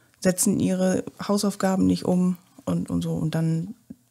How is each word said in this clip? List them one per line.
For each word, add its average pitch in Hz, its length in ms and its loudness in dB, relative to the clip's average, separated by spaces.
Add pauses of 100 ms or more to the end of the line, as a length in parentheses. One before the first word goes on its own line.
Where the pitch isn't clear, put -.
(200)
setzen 185 380 2
ihre 185 460 0 (220)
Hausaufgaben 196 600 0
nicht 175 180 2
um 180 320 2 (280)
und, 175 260 -2
und 175 120 -2
so. 165 120 -4
Und 156 220 -2
dann, 165 380 -2 (360)